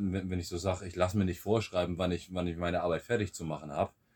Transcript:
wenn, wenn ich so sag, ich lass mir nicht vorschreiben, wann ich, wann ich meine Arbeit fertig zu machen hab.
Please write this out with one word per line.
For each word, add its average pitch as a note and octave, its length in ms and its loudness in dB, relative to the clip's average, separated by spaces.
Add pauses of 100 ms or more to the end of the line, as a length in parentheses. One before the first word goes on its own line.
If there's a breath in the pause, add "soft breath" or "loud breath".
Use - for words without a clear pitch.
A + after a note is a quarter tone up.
wenn, F#2+ 300 0
wenn F2+ 100 0
ich E2+ 80 -6
so F2+ 100 -4
sag, F#2 240 0
ich F#2 140 -10
lass F2+ 180 4
mir G2+ 100 6
nicht F2+ 160 0
vorschreiben, F#2 580 0
wann F2+ 120 2
ich, F2 220 -2
wann F2+ 160 -2
ich E2 80 -2
meine F2 260 0
Arbeit E2+ 200 0
fertig A2 300 0
zu - 120 -8
machen D2+ 280 -4
hab. E2+ 200 0 (240)